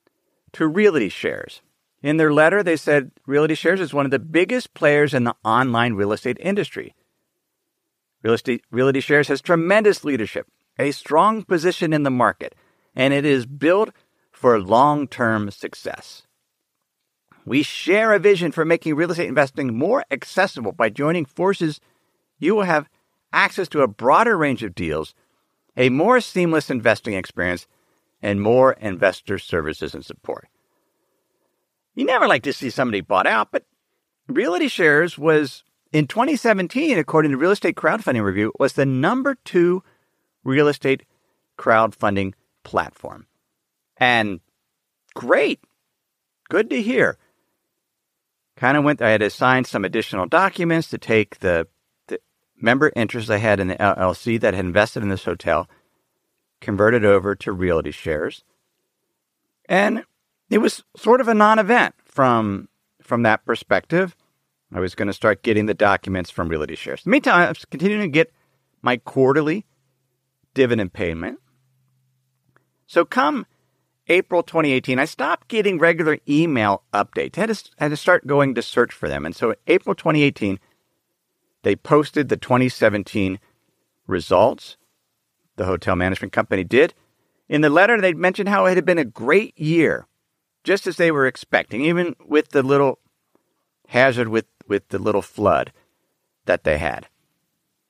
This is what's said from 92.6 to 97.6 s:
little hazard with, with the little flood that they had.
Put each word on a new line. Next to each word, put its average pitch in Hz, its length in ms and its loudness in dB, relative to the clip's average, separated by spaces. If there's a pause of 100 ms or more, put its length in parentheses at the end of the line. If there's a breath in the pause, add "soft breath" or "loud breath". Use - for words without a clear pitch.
little 139 340 2 (920)
hazard 123 400 2
with, 113 160 0 (220)
with 101 220 -4
the - 80 -6
little 101 240 0
flood 87 500 0 (720)
that 90 180 0
they 78 160 0
had. 71 280 -6 (840)